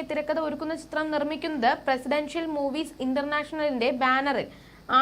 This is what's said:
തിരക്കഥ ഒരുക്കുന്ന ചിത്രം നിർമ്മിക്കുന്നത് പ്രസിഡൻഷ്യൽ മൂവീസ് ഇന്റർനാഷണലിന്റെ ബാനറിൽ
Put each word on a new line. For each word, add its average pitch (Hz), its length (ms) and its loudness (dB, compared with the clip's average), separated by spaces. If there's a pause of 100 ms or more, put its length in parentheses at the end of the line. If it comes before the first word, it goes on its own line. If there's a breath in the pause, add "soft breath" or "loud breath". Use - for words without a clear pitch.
തിരക്കഥ 302 380 -2
ഒരുക്കുന്ന 311 340 -4
ചിത്രം 311 240 -4 (100)
നിർമ്മിക്കുന്നത് 294 560 0 (140)
പ്രസിഡൻഷ്യൽ 294 600 0 (100)
മൂവീസ് 285 400 -2 (100)
ഇന്റർനാഷണലിന്റെ 294 840 0 (120)
ബാനറിൽ 262 460 2 (540 loud breath)